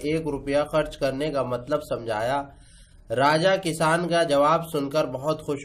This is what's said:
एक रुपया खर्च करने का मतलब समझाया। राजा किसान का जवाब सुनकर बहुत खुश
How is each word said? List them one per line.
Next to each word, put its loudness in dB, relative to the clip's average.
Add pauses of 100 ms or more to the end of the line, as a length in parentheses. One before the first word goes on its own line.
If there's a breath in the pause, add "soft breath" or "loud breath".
एक -2
रुपया -2
खर्च -2
करने -2
का -2
मतलब -4
समझाया। -4 (580 soft breath)
राजा 4
किसान 0
का 2
जवाब 4
सुनकर 0
बहुत -4
खुश -2